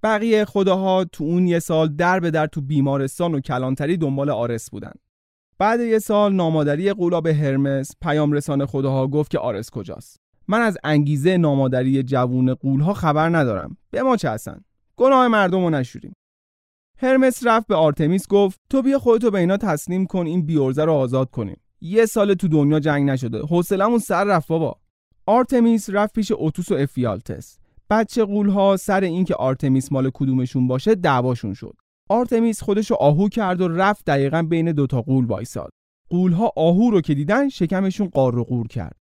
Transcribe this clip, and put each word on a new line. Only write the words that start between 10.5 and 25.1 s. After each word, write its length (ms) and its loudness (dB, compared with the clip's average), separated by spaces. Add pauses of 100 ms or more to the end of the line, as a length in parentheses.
از 240 0
انگیزهٔ 520 2
نامادری 640 2
جوون 520 0
غول‌ها 400 -2
خبر 340 0
ندارم. 480 -2 (140)
به 120 -4
ما 140 2
چه 120 -4
اصلاً؟ 280 -10 (400)
گناه 320 6
مردم 360 2
رو 60 2
نشوریم." 420 -6 (840)
هرمس 480 2
رفت 200 2
به 80 0
آرتمیس 540 2
گفت: 320 2 (100)
"تو 120 2
بیا 160 2
خودتو 320 4
به 80 -2
اینا 180 2
تسلیم 500 -2
کن، 200 -2
این 200 -2
بیورزه 380 0
رو 80 2
آزاد 380 0
کنیم. 300 -8 (200)
یه 260 2
سال 280 2
تو 140 -2
دنیا 320 4
جنگ 300 0
نشده. 280 -4
حوصلمون 600 0
سر 260 -2
رفت 240 0
بابا." 320 -4 (460)